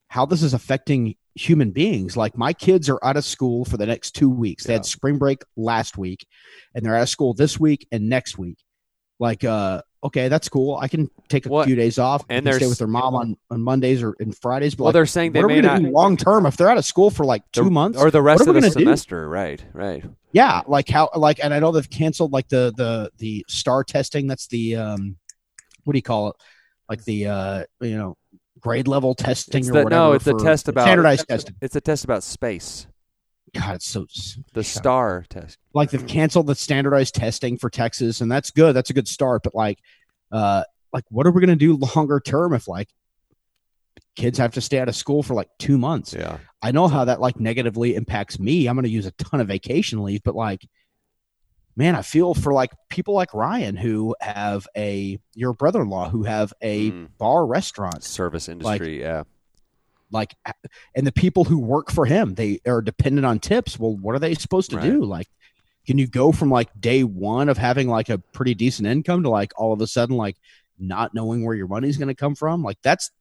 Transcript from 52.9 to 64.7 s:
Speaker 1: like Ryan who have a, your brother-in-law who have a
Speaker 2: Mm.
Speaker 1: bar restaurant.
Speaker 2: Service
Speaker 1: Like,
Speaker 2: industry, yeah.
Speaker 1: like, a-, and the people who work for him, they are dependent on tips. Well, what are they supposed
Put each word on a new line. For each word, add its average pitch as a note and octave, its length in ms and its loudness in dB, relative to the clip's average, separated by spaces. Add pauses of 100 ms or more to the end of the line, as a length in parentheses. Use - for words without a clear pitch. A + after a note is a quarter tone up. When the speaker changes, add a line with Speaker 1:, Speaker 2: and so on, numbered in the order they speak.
Speaker 1:
like F3+ 200 -2
Ryan A#2+ 440 -4
who A2 440 -2
have G2+ 540 -6
a, G2+ 420 -6 (160)
your B2 200 -4
brother-in-law A2 560 -2
who G#2+ 140 -2
have G#2+ 380 -2
a G#2+ 300 -2
Speaker 2:
Mm. F2 260 -14
Speaker 1:
bar C#3+ 280 2
restaurant. G#2 580 -6
Speaker 2:
Service E2+ 440 -8
Speaker 1:
Like, E2 60 -14 (280)
Speaker 2:
industry, D#2 200 -8
yeah. D#2 220 -6 (880)
Speaker 1:
like, G#2+ 240 -6 (100)
a-, - 80 -12 (420)
and C3+ 120 0
the C3 60 0
people F3+ 320 2
who E3 120 2
work C3 320 -2
for D#3 160 2
him, C3 300 0
they G#2 320 -4
are A#2+ 140 2
dependent C3+ 440 0
on A2+ 140 2
tips. - 400 -2
Well, A2 160 -2
what G2+ 200 -6
are C#3 40 -2
they D#3+ 160 -2
supposed F#3 360 -2